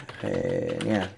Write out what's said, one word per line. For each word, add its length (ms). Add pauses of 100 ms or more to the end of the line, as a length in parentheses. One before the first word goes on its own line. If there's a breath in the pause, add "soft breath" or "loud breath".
(200)
genial. 960